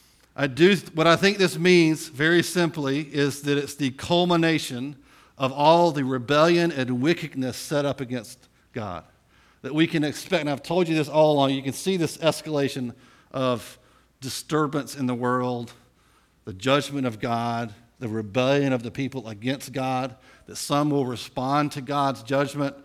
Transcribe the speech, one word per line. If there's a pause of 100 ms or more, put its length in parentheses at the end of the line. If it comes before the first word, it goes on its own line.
(340)
I
do
th-,
what
I
think
this
means,
very
simply,
is
that
it's
the
culmination (400)
of
all
the
rebellion
and
wickedness
set
up
against (240)
God (560)
that
we
can
expect.
And
I've
told
you
this
all
along.
You
can
see
this
escalation (360)
of (440)
disturbance
in
the
world, (720)
the
judgment
of
God, (240)
the
rebellion
of
the
people
against
God, (300)
that
some
will
respond
to
God's
judgment (100)